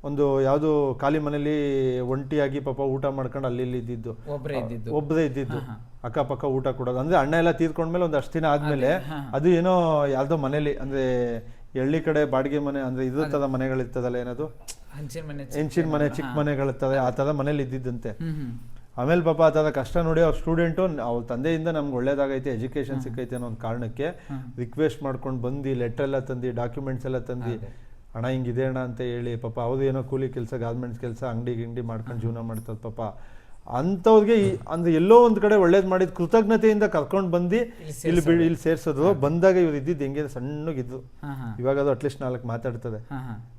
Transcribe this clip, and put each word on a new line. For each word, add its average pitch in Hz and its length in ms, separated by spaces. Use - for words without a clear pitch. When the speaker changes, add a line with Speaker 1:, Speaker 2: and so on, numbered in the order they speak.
Speaker 1:
ಒಂದು 139 360
ಯಾವ್ದು 143 600
ಖಾಲಿ 143 180
ಮನೇಲಿ 143 800
ಒಂಟಿಯಾಗಿ 139 600
ಪಾಪ 135 200
ಊಟ 135 260
ಮಾಡ್ಕೊಂಡು 135 420
ಅಲ್ಲಿ 120 140
ಇಲ್ಲಿ 123 160
ಇದ್ದಿದ್ದು. 117 380
Speaker 2:
ಒಬ್ರೇ 139 300
ಇದ್ದಿದ್ದು. 120 360
Speaker 1:
ಒಬ್ರೇ 156 320
ಇದ್ದಿದ್ದು. 123 320
Speaker 2:
ಹಾ, 120 80
ಹಾ. 113 380
Speaker 1:
ಅಕ್ಕಪಕ್ಕ 135 400
ಊಟ 135 240
ಕೊಡೋದು. 127 300
ಅಂದ್ರೆ 160 200
ಅಣ್ಣ 143 160
ಎಲ್ಲ 170 160
ತೀರ್ಕೊಂಡ್ಮೇಲೆ 165 540
ಒಂದ್ 151 120
ಅಷ್ಟು - 180
ದಿನ 160 120
ಆದ್ಮೇಲೆ 147 460
Speaker 2:
ಅದೇ, 185 120
ಹಾ, 151 120
ಹಾ. 139 180
Speaker 1:
ಅದು 143 140
ಏನೋ 170 580
ಯಾವ್ದೋ 139 300
ಮನೇಲಿ, 147 420
ಅಂದ್ರೆ 127 600
ಹಳ್ಳಿ 147 200
ಕಡೆ 151 240
ಬಾಡಿಗೆ 135 340
ಮನೆ, 139 220
ಅಂದ್ರೆ 131 260
ಇದ್ರ 131 160
Speaker 2:
ಅದೇ. 151 80
Speaker 1:
ಥರ 143 160
ಮನೆಗಳಿರ್ತದಲ್ಲ, 127 680
ಏನದು? 123 300
Speaker 2:
ಹಂಚಿನ 151 320
ಮನೆ, 143 160
ಚಿಕ್ಕ 127 120
Speaker 1:
ಹೆಂಚಿನ 156 280
ಮನೆ, 156 80
Speaker 2:
ಮನೆ. 147 160
Speaker 1:
ಚಿಕ್ಕ 131 220
Speaker 2:
ಹಾ. 123 40
Speaker 1:
ಮನೆಗಳಿರ್ತವೆ, 135 600
ಆ 127 140
ಥರ 139 200
ಮನೇಲಿ 143 320
ಇದ್ದಿದ್ದಂತೆ. 123 480
Speaker 2:
ಹ್ಮ್, 160 240
ಹ್ಮ್. 123 240
Speaker 1:
ಆಮೇಲೆ 160 240
ಪಾಪ 160 200
ಆ 160 60
ಥರ 151 220
ಕಷ್ಟ 143 260
ನೋಡಿ 160 240
ಅವ್ರ 160 140
ಸ್ಟೂಡೆಂಟು, 165 680
ಅವ್ರ 120 220
ತಂದೆಯಿಂದ 156 440
ನಮ್ಗೆ 147 280
ಒಳ್ಳೇದಾಗೈತೆ, 135 540
ಎಜುಕೇಷನ್ 127 440
Speaker 2:
ಹಾ. 131 60
Speaker 1:
ಸಿಕ್ಕೈತೆ 123 360
ಅನ್ನೋ 123 120
ಒಂದ್ 110 100
ಕಾರಣಕ್ಕೆ 117 500
Speaker 2:
ಹಾ. 131 480
Speaker 1:
ರಿಕ್ವೆಸ್ಟ್ 147 460
ಮಾಡ್ಕೊಂಡು 131 400
ಬಂದು 135 320
ಲೆಟರ್ 120 280
ಎಲ್ಲ 135 160
ತಂದು, 127 380
ಡಾಕ್ಯುಮೆಂಟ್ಸ್ 127 500
ಎಲ್ಲ 131 120
ತಂದು, 123 260
Speaker 2:
ಅದೇ. 113 320
Speaker 1:
"ಅಣ್ಣ 117 140
ಹಿಂಗಿದೆ 127 380
ಅಣ್ಣ" 131 120
ಅಂತ 123 220
ಹೇಳಿ 120 360
ಪಾಪ 117 240
ಅವ್ರು 127 220
ಏನೋ 135 200
ಕೂಲಿ 135 260
ಕೆಲಸ, 127 260
ಗಾರ್ಮೆಂಟ್ಸ್ 120 460
ಕೆಲಸ, 120 240
ಅಂಗಡಿ 120 300
ಗಿಂಡಿ 117 260
ಮಾಡ್ಕೊಂಡು 117 460
Speaker 2:
ಹಾ. 117 40
Speaker 1:
ಜೀವನ 113 80
ಮಾಡ್ತಾರೆ 113 520
ಪಾಪ. 107 260
ಅಂಥವ್ರಿಗೆ 202 800
ಈ, 190 100
ಅಂದ್ರೆ 170 260
ಎಲ್ಲೋ 202 300
ಒಂದ್ 220 160
ಕಡೆ 208 140
ಒಳ್ಳೇದ್ 190 320
ಮಾಡಿದ್ 185 240
ಕೃತಜ್ಞತೆಯಿಂದ 220 720
ಕರ್ಕೊಂಡ್ 185 480
ಬಂದು 175 260
Speaker 2:
ಇಲ್ಲಿ - 20
Speaker 1:
ಇಲ್ಲಿ 233 280
ಬಿ-, 156 60
Speaker 2:
ಸೇರ್ಸೋದು. 165 400
Speaker 1:
ಇಲ್ಲಿ 165 240
ಸೇರ್ಸೋದು. 156 500
Speaker 2:
ಹಾ. 202 60
Speaker 1:
ಬಂದಾಗ 170 440
ಇವ್ರು 170 200
ಇದ್ದಿದ್ದು 143 280
ಹೆಂಗೆ 139 240
ಸಣ್ಣಗಿದ್ರು. 131 720
Speaker 2:
ಹಾ, 139 360
ಹಾ. 117 260
Speaker 1:
ಇವಾಗ 135 200
ಅದು 139 100
ಅಟ್ಲೀಸ್ಟ್ 139 320
ನಾಲ್ಕು 127 260
ಮಾತಾಡ್ತದೆ. 117 500
Speaker 2:
ಹಾ, 131 200
ಹಾ. 120 400